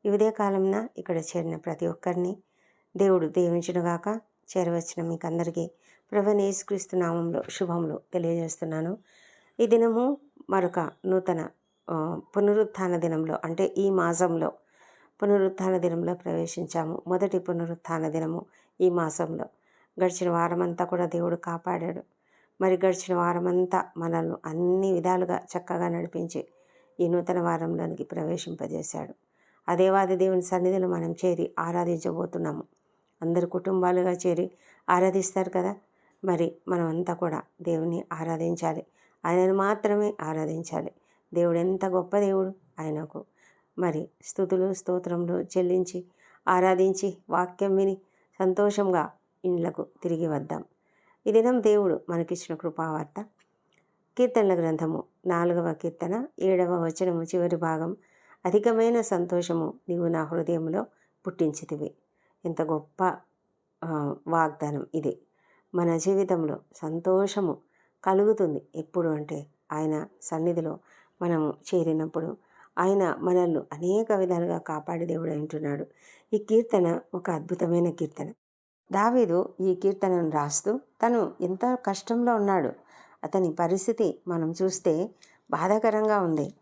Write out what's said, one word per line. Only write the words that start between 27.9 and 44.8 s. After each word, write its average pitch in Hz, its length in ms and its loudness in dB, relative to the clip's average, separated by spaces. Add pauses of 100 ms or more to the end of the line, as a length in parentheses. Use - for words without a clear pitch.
ప్రవేశింపజేశాడు. 160 1080 -6 (560)
ఆ 175 40 2
దేవాది 190 420 4
దేవుని 185 260 2
సన్నిధిలో 185 460 0
మనం 170 240 -2 (120)
చేరి 170 340 0
ఆరాధించబోతున్నాము. 170 1040 -2 (600)
అందరు 170 240 0
కుటుంబాలుగా 180 680 0
చేరి 180 380 0 (400)
ఆరాధిస్తారు 185 600 2
కదా, 185 260 -2 (480)
మరి 170 320 0 (120)
మనమంతా 175 460 0
కూడా 170 280 -2 (200)
దేవుని 170 500 -2
ఆరాధించాలి, 165 720 -4 (380)
ఆయనను 180 300 4
మాత్రమే 208 680 2
ఆరాధించాలి. 156 720 -4 (420)
దేవుడు 170 240 2
ఎంత 185 260 0
గొప్ప 185 340 0
దేవుడు, 190 340 2 (260)
ఆయనకు 156 460 -6 (540)
మరి 165 300 -2 (160)
స్తుతులు 190 480 0
స్తోత్రములు 180 880 -2